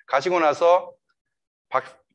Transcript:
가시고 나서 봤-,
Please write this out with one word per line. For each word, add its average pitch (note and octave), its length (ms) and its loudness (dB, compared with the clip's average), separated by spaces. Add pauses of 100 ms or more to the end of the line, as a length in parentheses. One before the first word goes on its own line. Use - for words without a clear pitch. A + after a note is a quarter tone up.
가시고 F3 320 -2
나서 E3+ 540 2 (800)
봤-, - 300 -8 (140)